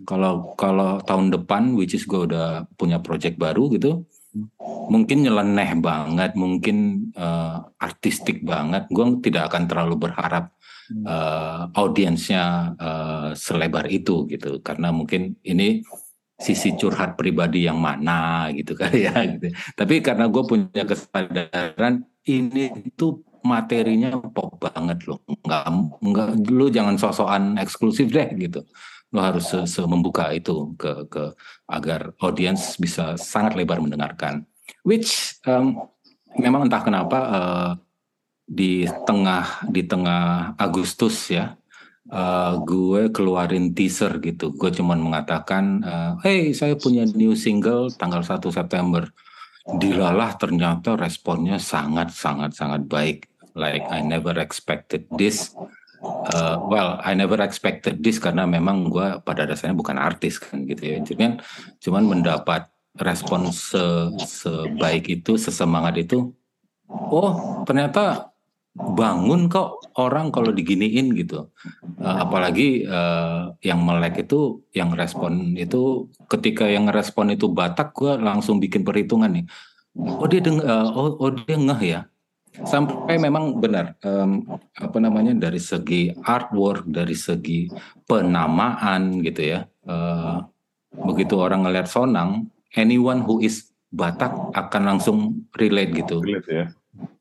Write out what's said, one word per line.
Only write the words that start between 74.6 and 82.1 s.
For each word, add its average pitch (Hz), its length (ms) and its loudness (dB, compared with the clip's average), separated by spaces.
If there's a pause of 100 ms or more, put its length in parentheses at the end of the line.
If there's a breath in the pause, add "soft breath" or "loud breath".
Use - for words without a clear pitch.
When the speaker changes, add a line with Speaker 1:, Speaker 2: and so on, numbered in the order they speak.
Speaker 1:
yang 87 200 0
respon 87 640 -2
itu, 127 560 0 (160)
ketika 110 400 0
yang 104 180 4
ngerespon 104 460 2
itu 104 180 0
Batak, 87 460 -2
gue 139 240 0
langsung 104 400 2
bikin 98 240 0
perhitungan 104 480 2
nih. 87 140 0 (500 loud breath)
"Oh, 156 320 -2
dia 180 160 4
deng-, 156 160 4
eh, 113 300 2
oh, 131 280 0
oh, 135 140 0
dia 131 240 -4
ngeh 135 320 2
ya." 82 140 -2 (540)